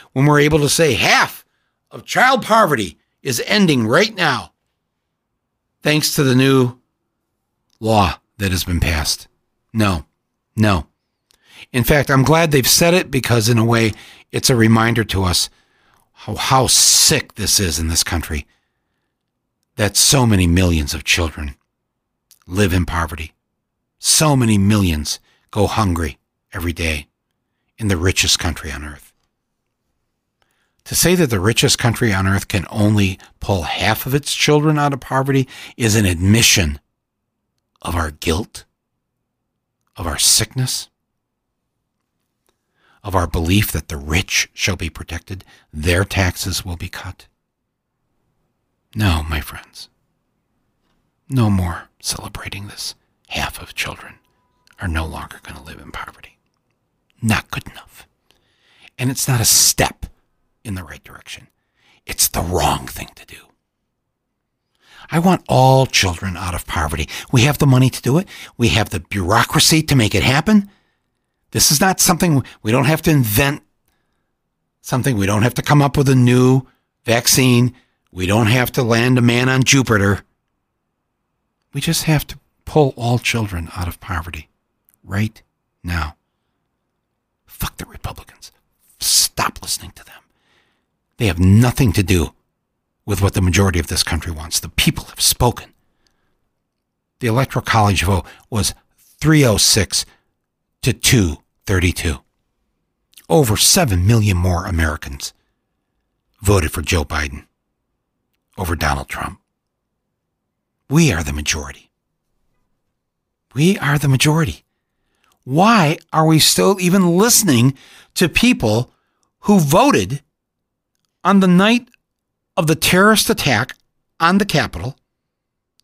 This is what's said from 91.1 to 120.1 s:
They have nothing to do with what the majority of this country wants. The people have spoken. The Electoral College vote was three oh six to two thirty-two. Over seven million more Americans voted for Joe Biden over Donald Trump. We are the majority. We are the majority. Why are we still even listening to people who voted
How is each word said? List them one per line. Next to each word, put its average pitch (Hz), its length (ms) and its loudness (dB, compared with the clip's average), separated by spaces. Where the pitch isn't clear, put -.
They 120 80 0
have 85 120 0
nothing 107 540 4
to 104 100 0
do 85 320 0
with 98 160 -4
what 98 120 0
the 95 60 -2
majority 90 380 2
of 80 80 -4
this - 160 -4
country 82 300 -6
wants. 78 260 -8
The - 100 -10
people - 360 -4
have - 160 -14
spoken. - 520 -2
The 123 80 -4
Electoral 127 360 -2
College 101 380 2
vote 92 240 -2
was 101 240 -4
three 151 460 2
oh 110 120 4
six - 480 0
to 123 100 0
two 92 460 2
thirty-two. 87 540 -2
Over 131 280 2
seven 98 500 2
million 107 300 2
more 87 300 -2
Americans 78 640 -6
voted 95 300 0
for 82 100 -8
Joe 76 220 -2
Biden 71 420 -8
over 85 160 -6
Donald 73 340 -4
Trump. 73 320 -12
We 151 220 4
are 82 100 -2
the 71 100 -8
majority. - 580 -8
We 165 240 2
are 143 200 0
the 147 100 -2
majority. 143 560 0
Why 170 540 2
are 156 160 2
we 160 120 6
still 190 420 2
even 180 380 2
listening 147 580 2
to 175 160 0
people 123 600 0
who 202 200 4
voted 143 600 2